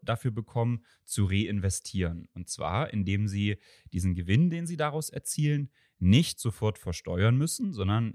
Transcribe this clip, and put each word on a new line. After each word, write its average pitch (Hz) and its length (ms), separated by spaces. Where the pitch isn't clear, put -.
dafür 117 280
bekommen, 117 560
zu - 220
reinvestieren. 95 1080
Und 87 160
zwar, 92 460
indem 101 340
sie 101 300
diesen 90 220
Gewinn, 98 340
den 170 180
sie 165 120
daraus 151 320
erzielen, 147 600
nicht 107 420
sofort 107 380
versteuern 92 580
müssen, 165 380
sondern 107 400